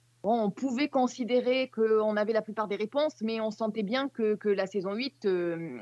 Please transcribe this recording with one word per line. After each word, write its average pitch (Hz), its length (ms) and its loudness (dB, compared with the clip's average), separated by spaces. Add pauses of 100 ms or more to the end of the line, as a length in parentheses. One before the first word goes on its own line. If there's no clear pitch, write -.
(240)
bon, 226 180 2
on 202 100 2
pouvait 262 360 -2
considérer 254 840 0
qu'on 214 460 2
avait 214 160 0
la 220 100 2
plupart 214 280 -4
des 202 80 -2
réponses, 285 440 0
mais 220 200 -2
on 220 100 -2
sentait 220 320 -4
bien 254 240 0
que, 214 280 0
que 208 120 -4
la 196 200 2
saison 196 260 -4
huit, 240 320 -6
euh, 170 560 0